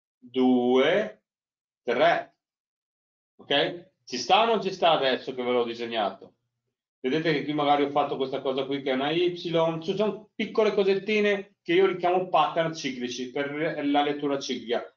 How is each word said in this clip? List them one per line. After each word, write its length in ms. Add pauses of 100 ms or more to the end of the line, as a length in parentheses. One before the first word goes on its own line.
(180)
due, 1040 (580)
tre, 560 (1000)
ok? 540 (140)
Ci 120
sta 260
o 20
non 160
ci 100
sta 200
adesso 420
che 100
ve 80
l'ho 120
disegnato? 720 (680)
Vedete 280
che 100
qui 100
magari 300
ho 80
fatto 260
questa 240
cosa 240
qui 160
che 80
è 60
una 160
Y, 260
ci 140 (440)
sono 380
piccole 400
cosettine 880
che 120
io 120
richiamo 440
pattern 440
ciclici 560
per 560
la 160
lettura 380
ciclica, 580